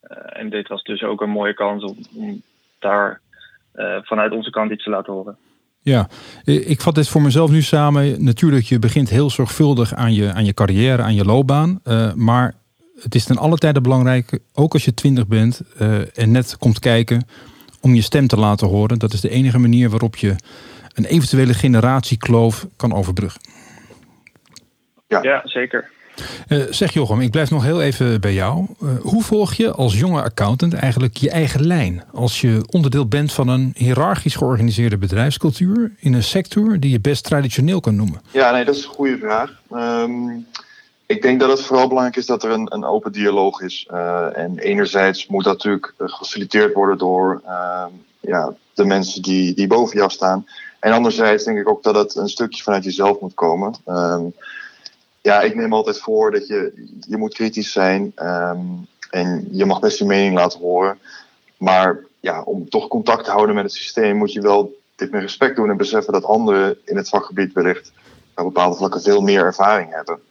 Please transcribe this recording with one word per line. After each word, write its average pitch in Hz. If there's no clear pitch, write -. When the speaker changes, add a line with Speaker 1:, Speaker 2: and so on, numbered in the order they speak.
Speaker 1:
Eh, -
en 107
dit 104
was 101
dus 104
ook 107
een 104
mooie 104
kans 104
om, 98
om -
daar, 101
eh, 95
vanuit 107
onze 110
kant 110
iets 107
te 104
laten 98
horen. 98
Speaker 2:
Ja, 123
i-, 147
ik 151
vat 165
dit 147
voor 151
mezelf 147
nu 156
samen. 143
Natuurlijk, 131
je 123
begint 113
heel 131
zorgvuldig 123
aan 117
je, 101
aan 104
je 101
carrière, 110
aan 110
je 101
loopbaan. 139
Eh, 113
maar 120
het -
is 113
ten 131
alle 156
tijde 151
belangrijk, 127
ook 151
als 151
je 120
twintig 127
bent, 110
eh, 107
en 113
net 123
komt 113
kijken, 120
om 127
je 117
stem 139
te 120
laten 104
horen. 107
Dat 107
is 104
de 101
enige 123
manier 120
waarop 110
je 98
een 113
eventuele 131
generatiekloof 117
kan 117
overbruggen. 92
Speaker 3:
Ja. 202
Speaker 1:
Ja, 139
zeker. -
Speaker 2:
Eh, 151
zeg -
Jochem, 113
ik 123
blijf 143
nog 151
heel 156
even 123
bij 101
jou. 110
Eh, 147
hoe 220
volg 214
je 226
als 110
jonge 165
accountant 123
eigenlijk 123
je 143
eigen 151
lijn? 110
Als 120
je 110
onderdeel 139
bent 147
van 127
een 127
hiërarchisch 143
georganiseerde 117
bedrijfscultuur 151
in 135
een 120
sector 208
die 139
je 123
best 143
traditioneel 147
kan 107
noemen. 101
Speaker 3:
Ja, 131
nee, 123
dat 143
is 139
een -
goede 135
vraag. 107
Ehm, 123
ik -
denk 127
dat 131
het 135
vooral 131
belangrijk 127
is 127
dat 117
er 113
een, 110
een 107
open 104
dialoog 101
is. 90
Eh, 87
en 87
enerzijds 98
moet 98
dat 98
natuurlijk, 98
eh, 92
gefaciliteerd 104
worden 98
door, 92
ehm, 90
ja, 82
de 101
mensen 95
die, 92
die 98
boven 113
jou 98
staan. 95
En 110
anderzijds 113
denk 110
ik 104
ook 104
dat 107
het 104
een 98
stukje -
vanuit 98
jezelf 98
moet 95
komen. 92
Ehm, 87
ja, 104
ik 107
neem 113
altijd 107
voor 110
dat 101
je, 98
je 107
moet 107
kritisch 110
zijn, 98
ehm, 87
en 90
je 95
mag 98
best 107
je 104
mening 98
laten 90
horen. 92
Maar 92
ja, 82
om 95
toch -
contact 117
te 110
houden 104
met 101
het 101
systeem 107
moet 202
je 107
wel 101
dit 98
met 101
respect 120
doen 107
en 101
beseffen 101
dat 98
anderen 101
in 104
het 98
vakgebied 95
wellicht 90
op 87
bepaalde 90
vlakken 95
veel 101
meer 98
ervaring 95
hebben. 80